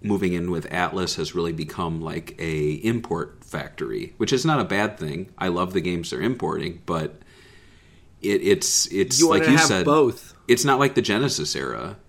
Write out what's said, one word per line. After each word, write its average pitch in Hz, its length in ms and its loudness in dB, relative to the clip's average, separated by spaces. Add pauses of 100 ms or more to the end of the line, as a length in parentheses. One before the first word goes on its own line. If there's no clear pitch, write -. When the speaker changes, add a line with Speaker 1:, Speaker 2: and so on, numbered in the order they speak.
Speaker 1:
moving 98 300 0
in 87 180 -2
with 80 180 -4
Atlus 90 460 -2
has 78 180 -6
really 85 200 -2
become, 80 480 -6
like, 80 380 -10
a 78 340 -2
import 110 680 -4
factory, 58 720 -8
which 113 140 -2
is 131 140 2
not 151 140 2
a 107 40 2
bad 101 360 0
thing. 82 400 -8
I 92 80 -2
love 90 260 -2
the 92 80 2
games 85 300 -4
they're 67 100 -6
importing, 82 640 -4
but 80 340 -4 (1000)
it, 98 220 2
it's, - 500 2
it's 98 260 2
Speaker 2:
You 165 80 6
Speaker 1:
like - 140 4
Speaker 2:
wanna - 120 4
Speaker 1:
you 151 40 6
Speaker 2:
have 160 100 6
Speaker 1:
said, 95 180 2
Speaker 2:
both. 143 500 2 (120)
Speaker 1:
it's 123 160 6
not 139 140 4
like 139 160 4
the 123 80 2
Genesis 110 540 0
era. 67 420 -6 (120)